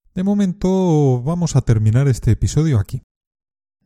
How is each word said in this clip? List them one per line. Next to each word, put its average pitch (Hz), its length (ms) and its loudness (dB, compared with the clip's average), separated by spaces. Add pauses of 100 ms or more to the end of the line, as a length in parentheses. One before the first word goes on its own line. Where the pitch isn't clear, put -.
(140)
De 185 100 -6
momento 180 1000 0
vamos 170 320 -2
a 127 60 4
terminar 110 460 2
este 117 240 0
episodio 135 480 0
aquí. - 240 -6 (840)